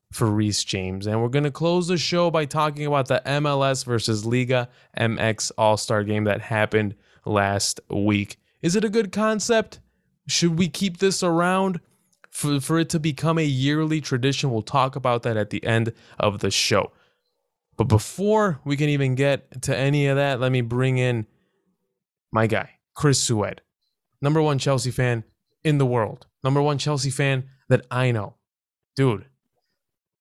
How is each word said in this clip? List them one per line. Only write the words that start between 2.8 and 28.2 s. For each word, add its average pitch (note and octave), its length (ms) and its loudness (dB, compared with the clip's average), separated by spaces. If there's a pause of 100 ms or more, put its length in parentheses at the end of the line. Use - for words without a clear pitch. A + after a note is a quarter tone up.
about C#3+ 220 0
the C3 200 0
M D3 200 0
L C#3 160 0
S C3+ 180 0
versus A2+ 460 -2
Liga B2 420 0 (240)
M A2+ 240 -2
X G#2+ 400 -2
All-Star G#2+ 460 2
game G#2+ 220 -2
that G2+ 140 0
happened G#2+ 540 0 (320)
last G2+ 540 0 (100)
week. G2+ 480 0 (240)
Is E3+ 140 0
it A3 100 2
a A3+ 40 -2
good G3+ 220 0
concept? A3 680 0 (480)
Should E3 320 0
we F3+ 100 2
keep F#3+ 300 -4
this F#3+ 240 0
around F3+ 560 2 (500)
for, C#3+ 300 -2
for D#3+ 180 0
it E3 120 0
to E3 100 0
become D#3 400 0
a D#3+ 40 2
yearly D3+ 580 0
tradition? C3+ 500 0
We'll A2 100 0
talk C3+ 340 0
about B2 280 0
that A#2 120 0
at G#2 140 0
the - 160 -6
end A2+ 280 0 (260)
of G2+ 220 2
the G2 100 0
show. - 400 0 (840)
But G#2+ 100 0
before G3 800 2
we C#3+ 120 -2
can D3 120 2
even C#3 260 0
get C3+ 480 -2
to - 120 -2
any C#3 300 2
of C#3 120 2
that, C#3 220 0
let B2+ 120 0
me B2+ 100 2
bring B2+ 380 0
in A#2+ 260 0 (1080)
my A2 140 2
guy, G#2+ 240 -2 (240)
Chris C#3 260 2
Sued, G#2 440 -2 (580)
number D3+ 220 2
one C#3+ 160 0
Chelsea B2+ 320 0
fan A#2+ 320 -2 (400)
in D3+ 140 2
the C3+ 80 2
world, A#2+ 400 -2 (180)
number C3+ 160 2
one C#3+ 200 0
Chelsea C#3 320 -2
fan C3+ 320 0 (260)
that B2+ 220 4
I B2+ 180 0
know. G#2 240 -2 (600)